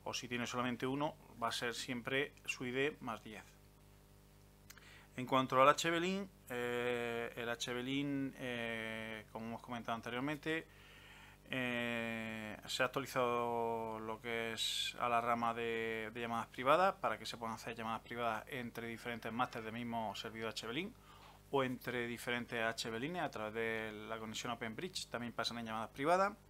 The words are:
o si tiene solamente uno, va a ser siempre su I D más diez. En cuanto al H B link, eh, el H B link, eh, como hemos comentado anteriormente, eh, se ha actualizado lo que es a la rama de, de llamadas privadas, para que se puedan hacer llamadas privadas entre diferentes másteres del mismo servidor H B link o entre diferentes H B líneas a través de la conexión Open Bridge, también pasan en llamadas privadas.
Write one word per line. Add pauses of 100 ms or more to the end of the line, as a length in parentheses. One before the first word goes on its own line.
o
si
tiene
solamente
uno, (280)
va
a
ser
siempre (100)
su
I
D
más
diez. (1700)
En
cuanto
al
H
B
link, (220)
eh,
el
H
B
link,
eh,
como
hemos
comentado
anteriormente, (840)
eh,
se
ha
actualizado
lo
que
es
a
la
rama
de,
de
llamadas
privadas,
para
que
se
puedan
hacer
llamadas
privadas
entre
diferentes
másteres
del
mismo
servidor
H
B
link (560)
o
entre
diferentes
H
B
líneas
a
través
de
la
conexión
Open
Bridge,
también
pasan
en
llamadas
privadas. (180)